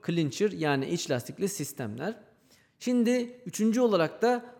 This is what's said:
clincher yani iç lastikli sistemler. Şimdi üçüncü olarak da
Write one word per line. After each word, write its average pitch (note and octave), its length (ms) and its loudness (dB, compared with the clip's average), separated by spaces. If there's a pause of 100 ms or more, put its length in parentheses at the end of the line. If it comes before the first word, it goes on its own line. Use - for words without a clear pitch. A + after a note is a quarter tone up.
clincher E3+ 460 0
yani D3 340 0
iç E3 260 -2
lastikli C#3 380 -4
sistemler. C3+ 640 -8 (640)
Şimdi B3 640 0
üçüncü A3 360 2
olarak F#3 400 4
da A#3+ 240 2 (140)